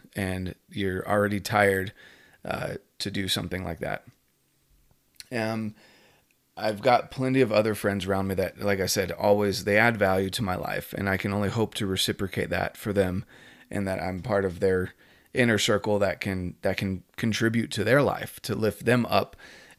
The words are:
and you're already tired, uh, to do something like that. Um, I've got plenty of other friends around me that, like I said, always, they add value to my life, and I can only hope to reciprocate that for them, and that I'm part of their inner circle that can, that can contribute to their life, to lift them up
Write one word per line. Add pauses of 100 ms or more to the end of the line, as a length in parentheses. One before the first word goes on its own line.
(160)
and (120)
you're
already
tired, (500)
uh, (240)
to
do
something
like
that. (1300)
Um, (840)
I've
got
plenty
of
other
friends
around
me
that,
like
I
said,
always,
they
add
value
to
my
life,
and
I
can
only
hope
to
reciprocate
that
for
them, (480)
and
that
I'm
part
of
their (400)
inner
circle
that
can,
that
can (120)
contribute
to
their
life,
to
lift
them
up (420)